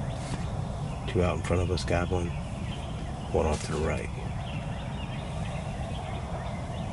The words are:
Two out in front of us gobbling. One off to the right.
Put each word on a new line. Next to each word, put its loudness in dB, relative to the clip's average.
Two 4
out 4
in 0
front 4
of 4
us 2
gobbling. 4
One 6
off 2
to -2
the 2
right. 0